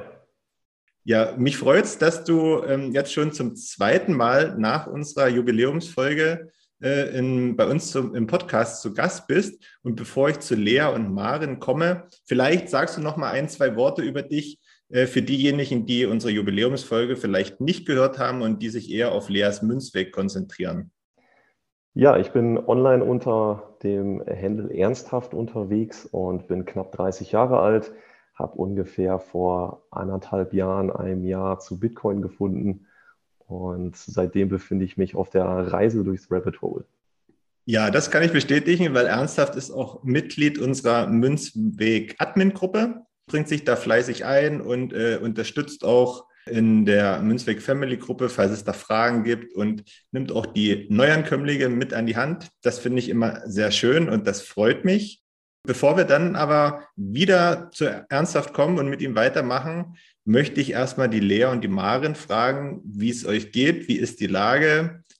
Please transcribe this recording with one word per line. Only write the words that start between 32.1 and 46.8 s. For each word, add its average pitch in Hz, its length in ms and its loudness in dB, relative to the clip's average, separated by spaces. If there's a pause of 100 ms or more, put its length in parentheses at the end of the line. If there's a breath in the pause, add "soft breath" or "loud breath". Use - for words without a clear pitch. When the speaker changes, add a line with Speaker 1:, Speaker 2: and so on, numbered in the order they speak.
Speaker 2:
gefunden 98 640 -4 (600 soft breath)
und 90 500 -8
seitdem 92 540 -2
befinde 95 340 -2
ich - 140 -8
mich 95 160 -2
auf 95 160 -4
der 92 160 2
Reise 92 580 0
durchs 92 260 -4
Rabbit 92 300 -2
Hole. - 240 -6 (800)
Speaker 1:
Ja, 110 260 2
das 151 200 2
kann 156 120 4
ich 170 100 4
bestätigen, 156 600 2
weil 123 140 4
Ernsthaft 131 500 0
ist 135 140 -10
auch - 340 -8
Mitglied 147 540 0
unserer 120 480 0
Münzweg-Admin-Gruppe, 143 2000 0 (200)
bringt 151 220 -2
sich 147 160 -2
da 123 100 4
fleißig - 520 0
ein 143 340 2
und, 123 320 -4
äh, 113 300 0
unterstützt 113 600 -6
auch 123 440 4 (220 soft breath)
in 113 380 4